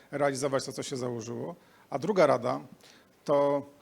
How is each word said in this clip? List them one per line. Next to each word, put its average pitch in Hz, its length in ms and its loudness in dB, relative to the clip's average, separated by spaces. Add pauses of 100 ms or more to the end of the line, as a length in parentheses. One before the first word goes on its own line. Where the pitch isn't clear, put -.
(100)
realizować 139 540 0
to, 135 80 -10
co 135 100 -8
się 135 140 -8
założyło. 120 600 -6 (340)
A 147 80 -4
druga 175 280 4
rada 131 340 2 (640)
to 143 420 2 (160)